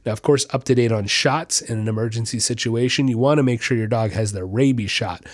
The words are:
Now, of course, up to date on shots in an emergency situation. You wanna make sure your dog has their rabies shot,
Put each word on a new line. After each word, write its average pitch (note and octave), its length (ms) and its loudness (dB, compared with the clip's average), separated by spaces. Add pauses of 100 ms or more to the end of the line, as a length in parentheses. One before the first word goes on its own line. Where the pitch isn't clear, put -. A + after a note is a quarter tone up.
Now, A2+ 60 -2
of G#2+ 100 -6
course, C#3+ 280 2
up B2+ 140 -4
to B2+ 120 4
date A#2 160 4
on G#2 140 0
shots C#3+ 540 0
in A2+ 200 -6
an G#2+ 80 -2
emergency A2+ 500 -4
situation. A#2+ 720 0
You A#2 100 0
wanna C#3+ 240 4
make B2 200 2
sure B2+ 140 0
your A2 120 -2
dog A2 240 0
has G#2+ 180 -2
their F#2+ 160 -8
rabies A#2 460 2
shot, E2+ 420 -6